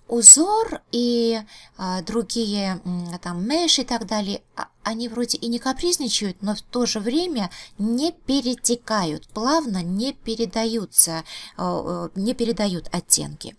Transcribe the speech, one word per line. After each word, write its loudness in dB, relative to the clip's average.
Узор 4
и, 2
а, -4
другие, -2
м, -6
там, -6
меш 4
и 0
так -2
далее, -2
а, -6
они -2
вроде -2
и -4
не 0
капризничают, 0
но 0
в -6
то -2
же -2
время 0
не 2
перетекают, 0
плавно 0
не -2
передаются, 0
э, -4
э, -2
не -2
передают -2
оттенки 0